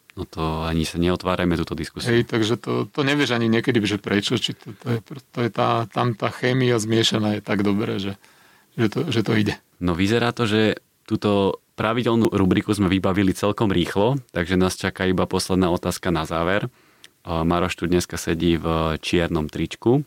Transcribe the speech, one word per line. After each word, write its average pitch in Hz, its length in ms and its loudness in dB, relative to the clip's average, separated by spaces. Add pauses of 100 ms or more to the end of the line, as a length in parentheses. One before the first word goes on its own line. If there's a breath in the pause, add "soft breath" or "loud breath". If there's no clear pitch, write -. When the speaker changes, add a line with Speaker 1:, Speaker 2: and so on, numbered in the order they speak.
(140)
Speaker 1:
No 92 100 -8
to - 180 -8 (200)
ani 80 220 0
sa 76 140 -4
neotvárajme 90 580 0
túto 82 180 -4
diskusiu. 87 380 -6
Speaker 2:
Hej, 117 140 4
takže 117 300 0
to, 120 300 -4
to 127 160 -6
nevieš 139 300 2
ani 117 160 2
niekedy, 113 340 2
že 101 160 0
prečo, 104 380 0
či 120 180 -4
to, - 220 -14
to - 120 -12
je 120 120 -2
pr-, - 260 -14
to - 140 -10
je 120 100 0
tá, 120 180 0 (200)
tam 123 260 -2
tá 117 160 -4
chémia 127 460 0
zmiešaná 110 580 0
je 104 60 -4
tak 107 220 -2
dobré, 104 360 0
že, 98 160 -6 (600 soft breath)
že 113 140 0
to, - 200 -4
že 110 140 0
to 104 120 -2
ide. 107 220 0 (240)
Speaker 1:
No 90 120 0
vyzerá 110 400 0
to, 120 140 -2
že 107 160 2 (420)
túto 107 260 -2 (440)
pravidelnú 117 560 2
rubriku 98 420 2
sme 101 160 2
vybavili 95 440 2
celkom 104 360 0
rýchlo, 98 480 2 (140)
takže 90 260 -2
nás 92 200 2
čaká - 280 -4
iba 90 220 2
posledná 92 420 0
otázka 90 400 -2
na 82 160 0
záver. 85 440 -2 (540 soft breath)
A 82 200 -4
Maroš 87 340 0
tu - 100 -8
dneska 87 300 0
sedí 85 400 0
v 80 120 -4 (300)
čiernom 82 500 0
tričku, 117 600 0